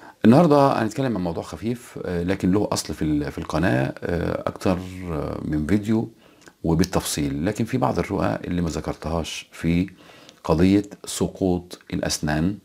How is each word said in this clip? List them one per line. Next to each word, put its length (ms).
النهاردة 580
هنتكلم 340
عن 60
موضوع 200
خفيف، 600
آه، 180
لكن 280
له 200
أصل 220
في 80
ال-، 300
في 60
القناة، 560
آه، 440
أكتر، 300
آه، 340
من 220
فيديو 420
وبالتفصيل، 840
لكن 200
في 120
بعض 220
الرؤى 440
اللي 180
ما 80
ذكرتهاش 840
في 380
قضية 400
سقوط 720
الأسنان. 720